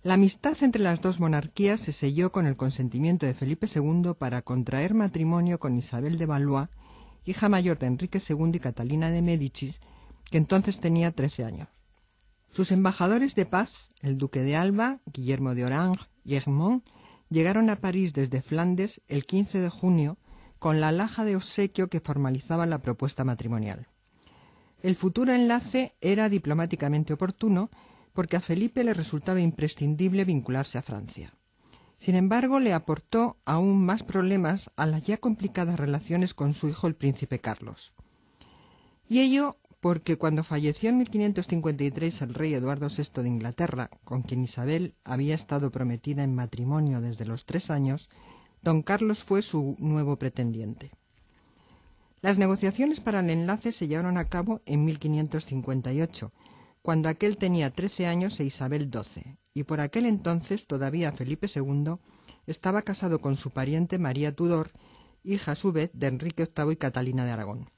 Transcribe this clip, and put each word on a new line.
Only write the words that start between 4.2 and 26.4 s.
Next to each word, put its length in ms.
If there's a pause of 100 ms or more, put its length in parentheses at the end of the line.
contraer 520
matrimonio 680
con 160
Isabel 420
de 80
Valois, 400 (580)
hija 240
mayor 300
de 80
Enrique 320
segundo 380
y 40
Catalina 500
de 120
Médicis, 580 (480)
que 100
entonces 420
tenía 320
trece 320
años. 240 (840)
Sus 220
embajadores 640
de 100
paz, 440 (100)
el 180
duque 220
de 160
Alba, 500
Guillermo 480
de 120
Orange 360 (220)
y 100
Egmont, 500 (460)
llegaron 400
a 60
París 360
desde 300
Flandes 640
el 180
quince 360
de 80
junio 500 (400)
con 220
la 80
alhaja 360
de 120
obsequio 540
que 100
formalizaba 680
la 160
propuesta 400
matrimonial. 640 (960)
El 140
futuro 360
enlace 680
era 280
diplomáticamente 840